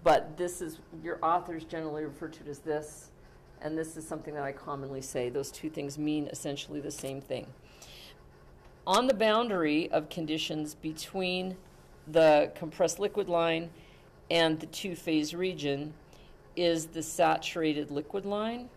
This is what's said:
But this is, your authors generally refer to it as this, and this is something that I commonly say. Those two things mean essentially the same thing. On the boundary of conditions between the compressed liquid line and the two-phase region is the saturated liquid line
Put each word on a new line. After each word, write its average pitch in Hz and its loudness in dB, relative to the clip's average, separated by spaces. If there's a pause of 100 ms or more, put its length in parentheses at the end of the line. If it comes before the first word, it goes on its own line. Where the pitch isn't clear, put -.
But 156 6
this 175 -4
is, 160 -8 (240)
your 165 -6
authors 170 0
generally 156 -6
refer 151 -8
to - -14
it 147 -12
as 143 -10
this, 151 -4 (520)
and 156 -4
this 160 -6
is 156 -10
something 156 -8
that 147 -4
I 139 -4
commonly 135 -8
say. 123 -2
Those 139 -4
two - -8
things 143 -4
mean 151 2
essentially 143 -6
the 139 -4
same 135 -6
thing. 127 -4 (1400)
On 214 4
the 262 6
boundary 202 4
of 156 0
conditions 156 -4
between 185 -4 (500)
the 156 8
compressed 165 0
liquid 202 0
line 165 2 (600)
and 165 4
the - -10
two-phase 160 0
region 156 -2 (600)
is 165 2
the 165 -8
saturated 156 2
liquid 151 -4
line 226 -4